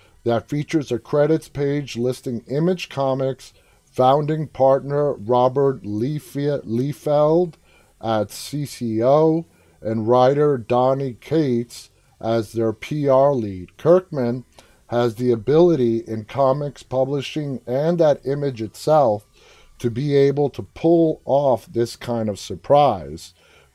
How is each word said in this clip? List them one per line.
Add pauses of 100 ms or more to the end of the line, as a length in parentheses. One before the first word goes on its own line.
(240)
that
features
a
credits
page
listing
Image
Comics (400)
founding
partner
Robert
Liefe-,
Liefeld (460)
at
C
C
O (360)
and
writer
Donny
Cates (280)
as
their
P
R
lead.
Kirkman (420)
has
the
ability
in
comics
publishing
and
at
Image
itself (540)
to
be
able
to
pull
off
this
kind
of
surprise. (400)